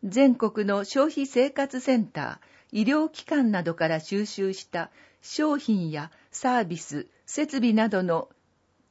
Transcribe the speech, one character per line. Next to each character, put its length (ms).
全 320
国 320
の 160
消 280
費 140
生 260
活 280
セ 180
ン 80
タ 340
ー、 100
医 20
療 260
機 140
関 280
な 120
ど 100
か 140
ら 120
収 260
集 280
し 120
た 260
商 360
品 340
や 200
サ 260
ー 80
ビ 120
ス、 300
設 320
備 160
な 160
ど 140
の 260